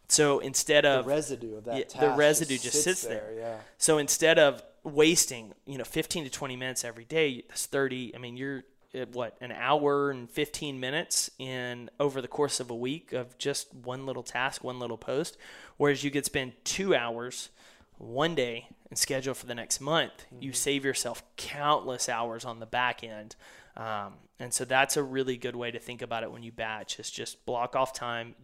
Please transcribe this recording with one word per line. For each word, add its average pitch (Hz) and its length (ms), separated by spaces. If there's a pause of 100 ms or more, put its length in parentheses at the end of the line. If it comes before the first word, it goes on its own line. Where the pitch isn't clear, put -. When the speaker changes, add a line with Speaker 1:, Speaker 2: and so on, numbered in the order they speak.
Speaker 1:
So 143 320
instead 143 440
Speaker 2:
The 135 160
Speaker 1:
of 120 80
Speaker 2:
residue 135 480
of 104 100
that 117 120
Speaker 1:
Yeah, 131 60
the - 60 (180)
Speaker 2:
task 131 120
Speaker 1:
residue 151 360
Speaker 2:
just 120 100
Speaker 1:
just 147 180
Speaker 2:
sits 185 180
Speaker 1:
sits 117 120
there. 107 200
Speaker 2:
there, 110 60
yeah. 113 180 (200)
Speaker 1:
So 156 200
instead 160 420
of 143 220 (220)
wasting, 147 720 (120)
you 139 120
know, 120 60
fifteen 160 400
to 131 60
twenty 131 260
minutes 127 280
every 117 220
day, 151 420
that's - 180
thirty, 127 500
I - 20
mean, 123 200
you're 135 260 (300)
at, 123 180
what, 117 280
an 123 140
hour 143 580
and 123 180
fifteen 143 500
minutes 135 600
in, 123 500 (100)
over 135 220
the 120 60
course 143 320
of 123 100
a 120 60
week 127 380
of 123 240
just - 360
one 127 320
little 123 180
task, 127 420
one 127 140
little 117 180
post, 135 400 (400)
whereas 139 260
you 143 80
could 139 140
spend 131 280 (120)
two 190 280
hours 120 560 (480)
one 135 380
day 120 320 (220)
and - 100
schedule 135 340
for - 120
the 123 100
next - 240
month. 143 520
You 127 180
Speaker 2:
Mm-hmm. 123 60
Speaker 1:
save 139 280
yourself 123 400 (140)
countless 131 720
hours 117 340
on 117 160
the 113 60
back 123 380
end. 107 320 (420)
Um, 104 380 (240)
and 123 140
so 127 120
that's 131 320
a 147 60
really 131 340
good 123 180
way 120 160
to 117 80
think 120 220
about 117 220
it 110 80
when 120 120
you 113 80
batch, 110 480
is - 120
just - 340
block 123 320
off 131 160
time, 117 500